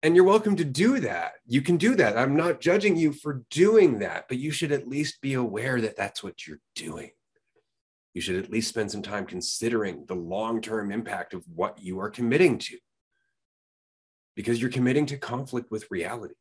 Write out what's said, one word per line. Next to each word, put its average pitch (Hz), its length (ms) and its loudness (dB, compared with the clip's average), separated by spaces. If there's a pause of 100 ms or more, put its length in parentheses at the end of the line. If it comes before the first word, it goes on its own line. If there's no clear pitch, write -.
And 156 100 4
you're 180 120 10
welcome 208 320 4
to 165 80 2
do 190 340 2
that. 92 360 -4 (100)
You 127 160 0
can 170 160 2
do 214 180 4
that. 113 220 4
I'm 131 180 2
not 170 240 2
judging 196 380 2
you 151 160 2
for 143 360 -8
doing 180 500 6
that, 85 280 -6
but 127 120 -4
you 147 120 -4
should 147 220 -2
at 120 160 -4
least 147 320 -6
be 135 140 -2
aware 120 440 -2
that 110 160 -2
that's 98 260 -6
what - 240 -12
you're 76 140 -16 (160)
doing. - 360 -12 (1000)
You 87 60 -8
should 90 160 -4
at 98 160 -6
least 110 160 -2
spend 104 240 -4
some 104 120 -8
time 101 220 -6
considering 95 800 -4
the 92 100 -8
long-term 107 760 -4
impact 104 420 -6
of 90 140 -12
what 87 340 -6
you 92 200 -8
are 104 80 -6
committing 123 480 4
to, - 200 -10 (1600)
because 113 240 -2
you're 123 100 -2
committing 131 360 2
to 143 120 -8
conflict 123 540 -8
with 107 180 -8
reality. 98 520 -6